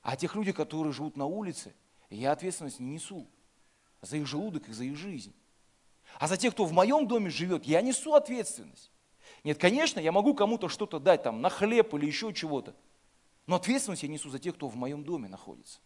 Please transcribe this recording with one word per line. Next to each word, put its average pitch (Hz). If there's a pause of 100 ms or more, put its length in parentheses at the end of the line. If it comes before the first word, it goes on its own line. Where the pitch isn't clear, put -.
А 120
о 135
тех 165
людях, 196
которые 156
живут 139
на 139
улице, 185 (360)
я 120
ответственность 156
не 131
несу. 165 (720)
За 98
их 147
желудок 156
и 113
за 113
их 143
жизнь. 147 (840)
А 143
за 180
тех, 240
кто 208
в 160
моем 233
доме 208
живет, 165
я 160
несу 262
ответственность. 247 (520)
Нет, 147
конечно, 233
я 160
могу 208
кому-то 220
что-то 185
дать, 156
там, 113
на 180
хлеб 220
или 147
еще 196
чего-то. 151 (720)
Но 175
ответственность 202
я 143
несу 151
за 131
тех, 160
кто 139
в 113
моем 143
доме 143
находится. -